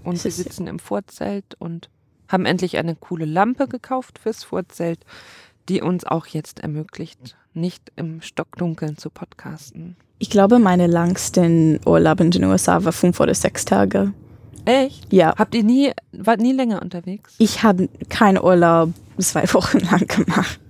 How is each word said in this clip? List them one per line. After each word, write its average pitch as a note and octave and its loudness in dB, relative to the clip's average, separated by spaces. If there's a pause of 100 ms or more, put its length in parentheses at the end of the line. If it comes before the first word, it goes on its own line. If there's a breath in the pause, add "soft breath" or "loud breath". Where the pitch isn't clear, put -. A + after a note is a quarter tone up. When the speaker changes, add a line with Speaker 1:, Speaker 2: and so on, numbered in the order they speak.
Speaker 1:
Und F3 -6
Speaker 2:
Es E3+ -8
Speaker 1:
wir G3+ -4
Speaker 2:
ist E3 -10
Speaker 1:
sitzen F3 -10
im - -12
Vorzelt - -10
und E3+ -14 (380)
haben F#3+ -2
endlich F3 -2
eine E3 -4
coole D#3+ -10
Lampe G#3 -2
gekauft - -10
fürs - -8
Vorzelt, E3+ -8 (640 loud breath)
die F#3+ -2
uns F3+ -4
auch D#3+ -4
jetzt - -12
ermöglicht, D#3 -12 (180)
nicht - -8
im D#3+ -10
Stockdunkeln D#3+ -8
zu - -16
podcasten. - -18 (220)
Speaker 2:
Ich G#3+ -8
glaube, G3+ 6
meine F3+ 4
langsten E3+ 2
Urlaub E3 4
in G#3 4
den F#3 0
U - 2
S - 0
A F3 2
war E3 -2
fünf - 0
oder - 2
sechs - -2
Tage. G3 0 (540)
Speaker 1:
Echt? C4 0
Speaker 2:
Ja. E3+ 4
Speaker 1:
Habt - -2
ihr A3+ 0
nie, B3+ 4 (220)
wart A3 0
nie B3 2
länger A#3+ -2
unterwegs? F3+ -12
Speaker 2:
Ich - 2
habe F#3 4 (220)
keinen G3 2
Urlaub E3+ 4 (260)
zwei - -2
<laughs> - 0
Wochen - 2
lang F3 0
gemacht. - -2 (100)